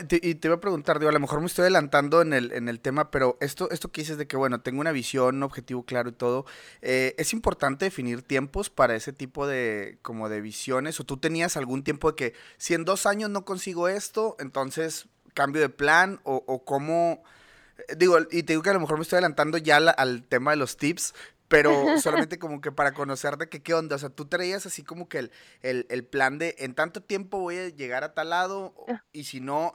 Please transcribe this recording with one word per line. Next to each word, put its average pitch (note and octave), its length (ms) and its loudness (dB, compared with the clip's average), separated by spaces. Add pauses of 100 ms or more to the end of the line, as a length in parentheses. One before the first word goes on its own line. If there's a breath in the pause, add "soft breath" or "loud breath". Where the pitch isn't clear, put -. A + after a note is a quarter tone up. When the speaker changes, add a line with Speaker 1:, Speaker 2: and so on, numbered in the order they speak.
Speaker 1:
te, E3+ 160 2
y E3+ 140 0
te D#3+ 120 -2
iba E3 60 4
a E3+ 60 0
preguntar, E3+ 400 0
digo, D3+ 100 2
a - 20 4
lo D3+ 80 4
mejor C#3 200 -2
me E3 60 -2
estoy F3+ 160 0
adelantando D3+ 600 6
en D#3+ 100 2
el, B2 200 2
en A#2+ 160 -4
el A#2 120 -6
tema, C#3 300 -2
pero C3 300 2
esto, C#3+ 300 -4
esto - 200 -8
que D#3 120 -8
dices D#3 160 -8
de D3 100 -6
que, C#3 80 -6
bueno, B2+ 240 0
tengo C3 200 -4
una D#3+ 120 0
visión, C3 440 2
un C#3 60 -4
objetivo B2+ 420 -6
claro B2 260 -4
y - 20 -10
todo, B2 340 -2 (340 loud breath)
eh, C3 380 2
¿es D#3 140 -2
importante F3+ 540 -2
definir B2+ 360 -6
tiempos C#3+ 480 -4
para B2 240 4
ese A2+ 180 -6
tipo C#3 360 -8
de, A2 540 -4
como A2 260 -8
de G#2+ 120 -6
visiones? C3 600 -4
¿O C3+ 40 -10
tú C#3 120 -8
tenías E3 400 -2
algún C3 260 -4
tiempo D3+ 300 0
de D3+ 40 -4
que B2 180 -4 (220 loud breath)
si - 180 -2
en E3 100 0
dos F#3+ 200 0
años G#3 260 0
no G3+ 140 -6
consigo F3+ 440 -2
esto, G#3 500 -4
entonces C#3 680 -4 (280)
cambio C#3+ 260 2
de D3 80 4
plan? E3 540 4
¿O, C3 240 -2
o C3 180 -4
cómo? D#3+ 580 0 (680 soft breath)
Eh, C#3+ 80 -8
digo, F3 200 6 (140)
y E3+ 140 -2
te D#3+ 80 0
digo D#3+ 100 2
que F#3 80 2
a G3 40 4
lo F#3+ 60 2
mejor D#3 180 -2
me D#3 40 -2
estoy F3 140 0
adelantando D#3+ 420 2
ya D3+ 220 6
la, D#3+ 100 6
al B2+ 320 2
tema C3 300 2
de D3+ 40 2
los C3+ 200 -2
tips, - 380 -2 (340 loud breath)
pero D3+ 240 8
Speaker 2:
<laughs> C#4 300 4
Speaker 1:
solamente D#3 360 0
como D3+ 220 -10
que C#3+ 120 -6
para C#3+ 200 0
conocer C#3+ 460 -4
de D#3+ 100 -6
que D3 140 -16
qué D#3+ 100 -4
onda, D#3+ 240 0
o - 20 -2
sea, C#3 120 -10
¿tú D3 160 -12
traías F3+ 400 -4
así F3 160 -10
como E3+ 260 -14
que D#3 100 -6
el, B2 120 -8 (320 soft breath)
el, B2+ 260 -2
el A#2+ 160 -6
plan C3+ 340 0
de E3 200 -4
en C3 160 -8
tanto E3+ 280 -4
tiempo G3 360 -8
voy F3 180 -6
a F#3 140 -8
llegar C3+ 340 -6
a D#3 80 -10
tal D#3+ 180 -6
lado, F#3 460 -2
o - 160 -20
Speaker 2:
Ah. A3+ 100 -10 (100)
Speaker 1:
y D3 120 -14
si C3+ 160 -12
no, C#3+ 340 -2